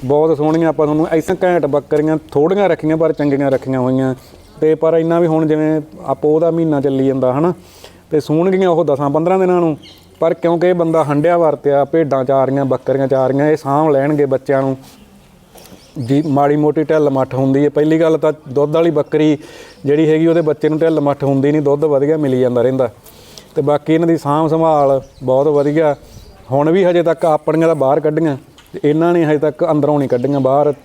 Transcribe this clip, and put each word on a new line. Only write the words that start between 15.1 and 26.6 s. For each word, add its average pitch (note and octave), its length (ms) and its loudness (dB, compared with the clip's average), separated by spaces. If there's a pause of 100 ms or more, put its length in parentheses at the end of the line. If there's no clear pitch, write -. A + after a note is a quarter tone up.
ਜੀ C#3 160 0
ਮਾੜੀ C#3+ 340 0
ਮੋਟੀ D3+ 260 0
ਢਿੱਲ D3+ 280 0
ਮੱਠ C3 240 -2
ਹੁੰਦੀ C3+ 300 0
ਹੈ। D3 40 2
ਪਹਿਲੀ D#3 320 0
ਗੱਲ D#3+ 180 2
ਤਾਂ D#3 140 0 (160)
ਦੁੱਧ C#3+ 260 -2
ਵਾਲੀ E3 160 2
ਬੱਕਰੀ D3+ 480 0 (460)
ਜਿਹੜੀ D3+ 260 2
ਹੈਗੀ D#3 160 2
ਉਹਦੇ E3+ 140 2
ਬੱਚੇ D#3 280 -2
ਨੂੰ D3+ 100 -2
ਢਿੱਲ D#3+ 220 0
ਮੱਠ C#3+ 240 -2
ਹੁੰਦੀ C#3 280 0
ਨਹੀਂ, D3+ 100 0
ਦੁੱਧ C#3+ 220 0
ਵਧੀਆ D3 320 0
ਮਿਲੀ C3 240 -2
ਜਾਂਦਾ B2 220 0
ਰਹਿੰਦਾ। B2+ 280 0 (640)
ਤੇ D#3+ 80 -2
ਬਾਕੀ D3 320 0
ਇਹਨਾਂ E3+ 140 2
ਦੀ E3 80 2
ਸਾਂਭ D3 340 0
ਸੰਭਾਲ D3 520 2 (200)
ਬਹੁਤ C3 260 2
ਵਧੀਆ। D3 480 0 (540)
ਹੁਣ C#3+ 200 0